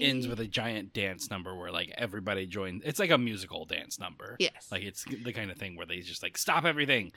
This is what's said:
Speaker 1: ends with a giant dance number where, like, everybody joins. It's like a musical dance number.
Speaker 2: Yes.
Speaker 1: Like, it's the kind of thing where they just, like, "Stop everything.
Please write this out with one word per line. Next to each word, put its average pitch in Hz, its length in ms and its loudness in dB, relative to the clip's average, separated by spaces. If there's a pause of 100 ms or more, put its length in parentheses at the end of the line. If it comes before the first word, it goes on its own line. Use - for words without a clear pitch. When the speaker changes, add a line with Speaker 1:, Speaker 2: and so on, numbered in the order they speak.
Speaker 1:
ends 131 280 4
with 113 120 -2
a 113 60 -2
giant 110 480 -2
dance 98 340 0
number 92 280 -4
where, 87 160 -6
like, 87 260 -2
everybody 98 480 0
joins. 92 400 -4
It's 147 140 -2
like 185 100 4
a 156 80 10
musical 98 480 -2
dance - 320 -4
number. 92 400 -8
Speaker 2:
Yes. - 320 2
Speaker 1:
Like, 95 140 -2
it's 98 200 -8
the 120 300 -6
kind 104 160 -4
of 90 80 -10
thing 92 180 -8
where 85 100 -8
they 87 140 -4
just, 85 220 -8
like, 90 160 -2
"Stop 165 260 6
everything. 143 520 4